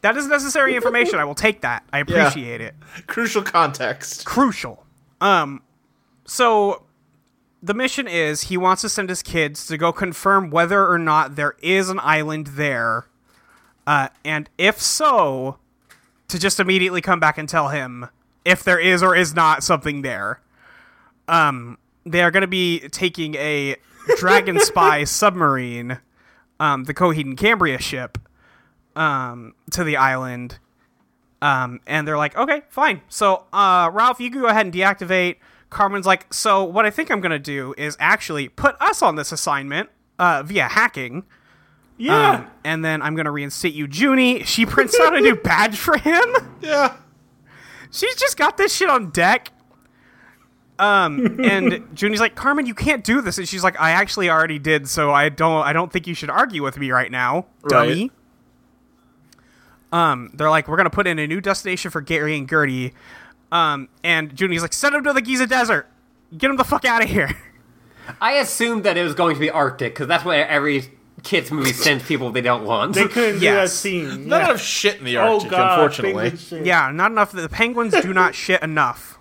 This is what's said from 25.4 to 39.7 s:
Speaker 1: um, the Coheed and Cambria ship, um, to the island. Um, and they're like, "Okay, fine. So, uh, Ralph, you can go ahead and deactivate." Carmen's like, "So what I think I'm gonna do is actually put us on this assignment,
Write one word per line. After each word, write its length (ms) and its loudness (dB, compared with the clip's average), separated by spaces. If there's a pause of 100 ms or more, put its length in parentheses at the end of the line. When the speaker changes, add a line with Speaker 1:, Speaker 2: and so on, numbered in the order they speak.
Speaker 1:
um, 240 -2
the 100 -8
Coheed 300 0
and 120 -10
Cambria 420 0
ship, 400 -8 (800)
um, 560 -4 (160)
to 140 -4
the 120 0
island. 640 -2 (840)
Um, 460 -2
and 200 -2
they're 120 -2
like, 180 -2
"Okay, 320 0
fine. 400 -2
So, 440 0
uh, 400 4
Ralph, 280 2
you 100 -6
can 100 -8
go 80 2
ahead 180 2
and 80 -10
deactivate." 640 0 (340)
Carmen's 360 0
like, 280 0
"So 300 2
what 200 0
I 60 2
think 200 -4
I'm 100 0
gonna 180 -2
do 400 -8
is 220 -6
actually 480 0
put 320 0
us 220 0
on 140 4
this 160 -6
assignment, 560 -4 (300)